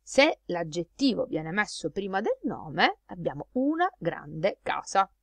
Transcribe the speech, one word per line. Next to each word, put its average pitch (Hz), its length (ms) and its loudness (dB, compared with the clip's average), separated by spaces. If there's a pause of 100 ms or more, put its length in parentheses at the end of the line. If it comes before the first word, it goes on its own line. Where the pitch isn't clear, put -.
Se 302 460 4
l'aggettivo 175 800 -2
viene 160 240 -4
messo 202 400 -2
prima 196 300 -2
del 480 240 -2
nome, 190 640 0
abbiamo 160 460 -6
una 320 460 2
grande 160 640 -4
casa. - 480 0 (120)